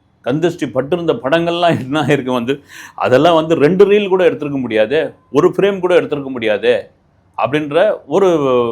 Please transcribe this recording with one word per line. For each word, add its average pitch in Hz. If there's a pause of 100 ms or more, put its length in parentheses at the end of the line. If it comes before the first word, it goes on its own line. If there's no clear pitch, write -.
(200)
கண் 135
திருஷ்டி 165
பட்டிருந்த 147
படங்கள்லாம் 170
என்ன 135
ஆயிருக்கும்? 139
வந்து, 127 (320)
அதெல்லாம் 135
வந்து 160
ரெண்டு 151
ரீல் 202
கூட 180
எடுத்திருக்க 143
முடியாது, 120 (180)
ஒரு 151
ஃப்ரேம் 190
கூட 175
எடுத்திருக்க 139
முடியாது 110 (460)
அப்படின்ற 151
ஒரு 185 (440)